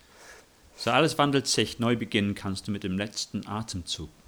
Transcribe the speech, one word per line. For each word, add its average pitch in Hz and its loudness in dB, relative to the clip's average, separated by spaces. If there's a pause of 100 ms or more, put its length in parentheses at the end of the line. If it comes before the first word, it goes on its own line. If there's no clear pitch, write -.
(760)
So, - -2
alles 151 4
wandelt 139 4
sich, - 0
neu 120 4
beginnen 101 0
kannst 95 -6
du 107 -4
mit 101 -6
dem 92 -2
letzten 101 -6
Atemzug. 95 -8 (180)